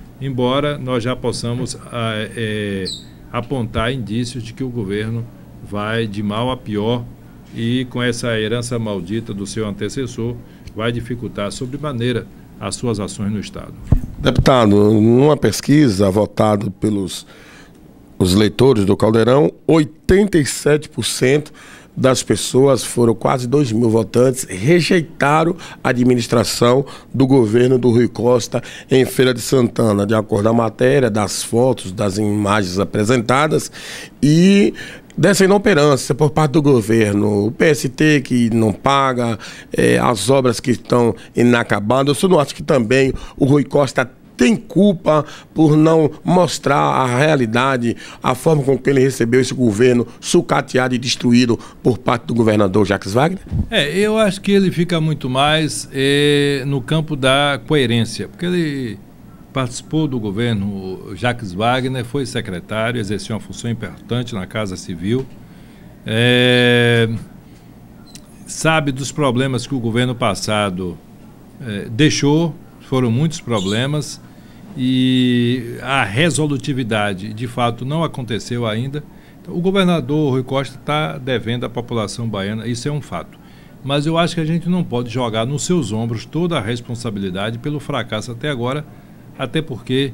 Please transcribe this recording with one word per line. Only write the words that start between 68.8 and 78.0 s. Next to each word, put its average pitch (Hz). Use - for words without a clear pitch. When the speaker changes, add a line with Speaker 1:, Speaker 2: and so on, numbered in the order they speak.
Speaker 1:
dos 131
problemas 127
que 139
o 135
governo 120
passado, 101
é, 101
deixou, 147
foram 127
muitos 147
problemas, 120
e 127
a 131
resolutividade, 113
de 117
fato, 120
não 151